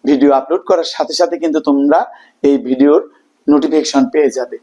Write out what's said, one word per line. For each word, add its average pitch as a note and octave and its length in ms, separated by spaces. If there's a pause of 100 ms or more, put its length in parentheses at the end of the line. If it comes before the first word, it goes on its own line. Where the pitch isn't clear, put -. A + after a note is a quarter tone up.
ভিডিও C#3+ 360
আপলোড E3 300
করার E3 260
সাথে D#3 240
সাথে E3+ 240
কিন্তু D#3 240
তোমরা C#3+ 320 (500)
এই C#3+ 60 (120)
ভিডিওর C#3+ 340 (460)
নোটিফিকেশন D3 560 (100)
পেয়ে D3 240
যাবে। B2 260